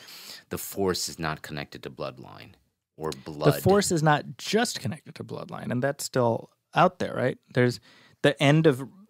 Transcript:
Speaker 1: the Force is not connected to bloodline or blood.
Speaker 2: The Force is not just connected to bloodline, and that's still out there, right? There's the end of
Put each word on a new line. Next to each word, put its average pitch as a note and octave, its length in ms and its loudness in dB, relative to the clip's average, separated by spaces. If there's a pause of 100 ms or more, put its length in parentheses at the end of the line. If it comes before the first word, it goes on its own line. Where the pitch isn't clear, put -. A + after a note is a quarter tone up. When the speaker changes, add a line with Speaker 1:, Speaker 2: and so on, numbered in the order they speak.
(500)
Speaker 1:
the - 80 -8
Force F#2 520 -4
is D2+ 100 -16
not D#2 220 -6
connected - 420 -12
to - 60 -12
bloodline B1 640 -14 (460)
or D#2 140 -6 (140)
blood. D3 300 2
Speaker 2:
The D3 60 -6
Force F#3+ 300 4
is E3 100 0
not D3+ 220 4 (140)
just - 420 -2
connected - 360 -10
to A2+ 100 -12
bloodline, - 480 -12
and B2 100 -2
that's C#3 220 -4
still - 460 0 (220)
out F3 260 4
there, F#2 140 -4
right? B2 240 -2 (160)
There's B2 280 2 (400)
the C#3+ 200 2
end D3+ 240 6
of C3+ 140 4 (300)